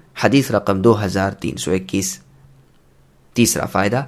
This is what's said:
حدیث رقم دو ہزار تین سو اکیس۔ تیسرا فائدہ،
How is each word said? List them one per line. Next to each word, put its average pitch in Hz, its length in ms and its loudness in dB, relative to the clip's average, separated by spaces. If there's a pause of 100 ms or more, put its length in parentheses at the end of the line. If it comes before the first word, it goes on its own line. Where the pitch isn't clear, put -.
(240)
حدیث 123 280 2
رقم 101 300 0
دو 107 240 4
ہزار 98 260 -2
تین - 260 -8
سو - 140 -4
اکیس۔ 95 480 -4 (1120)
تیسرا 113 320 0
فائدہ، 104 420 -2